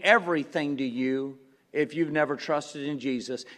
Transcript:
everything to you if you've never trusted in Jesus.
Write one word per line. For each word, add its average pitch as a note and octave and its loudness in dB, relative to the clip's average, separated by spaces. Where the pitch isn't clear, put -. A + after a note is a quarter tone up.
everything E3 2
to C3+ -2
you C3 -2
if D3 0
you've D#3 0
never D3 2
trusted D3 -4
in D3 -4
Jesus. B2 -4